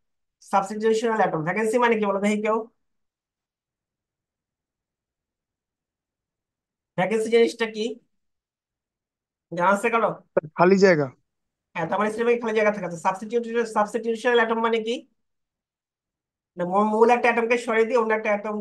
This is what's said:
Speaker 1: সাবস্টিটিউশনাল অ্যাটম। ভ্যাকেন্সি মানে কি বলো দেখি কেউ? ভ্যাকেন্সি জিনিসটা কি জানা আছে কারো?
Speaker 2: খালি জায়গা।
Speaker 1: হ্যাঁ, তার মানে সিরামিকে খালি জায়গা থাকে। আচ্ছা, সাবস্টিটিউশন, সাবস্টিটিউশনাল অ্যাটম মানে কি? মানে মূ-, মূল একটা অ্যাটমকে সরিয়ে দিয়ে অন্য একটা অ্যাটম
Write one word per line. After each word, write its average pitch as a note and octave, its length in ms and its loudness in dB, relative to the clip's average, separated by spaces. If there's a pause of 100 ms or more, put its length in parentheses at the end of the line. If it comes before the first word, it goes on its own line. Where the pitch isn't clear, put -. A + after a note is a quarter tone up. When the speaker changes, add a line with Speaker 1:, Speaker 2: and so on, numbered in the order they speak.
(460)
Speaker 1:
সাবস্টিটিউশনাল A3 720 0
অ্যাটম। E3 240 0
ভ্যাকেন্সি A3 360 -2
মানে A#3 180 4
কি G#3 100 -2
বলো G3 140 -2
দেখি G#3 200 0
কেউ? G#3+ 160 0 (4000)
ভ্যাকেন্সি G#3+ 320 -2
জিনিসটা A#3 380 2
কি G#3+ 140 -8 (1700)
জানা F3 180 2
আছে G3+ 200 0
কারো? A3 180 2 (440)
Speaker 2:
খালি F#3 240 6
জায়গা। F3 300 4 (680)
Speaker 1:
হ্যাঁ, E3 100 -4
তার F#3+ 120 -4
মানে G#3 120 -2
সিরামিকে A#3 300 0
খালি A3 140 -4
জায়গা G#3+ 180 2
থাকে। F3+ 140 -8
আচ্ছা, E3+ 160 -10
সাবস্টিটিউশন, A3+ 680 -2
সাবস্টিটিউশনাল A3+ 680 0
অ্যাটম A3+ 220 2
মানে A3+ 200 0
কি? A3+ 140 -4 (1600)
মানে F3 120 -6
মূ-, G#3 200 2
মূল A3+ 200 2
একটা A#3+ 200 2
অ্যাটমকে A#3 300 0
সরিয়ে A3+ 280 0
দিয়ে A3+ 140 0
অন্য A3 140 -2
একটা G#3+ 160 -4
অ্যাটম G#3 300 -4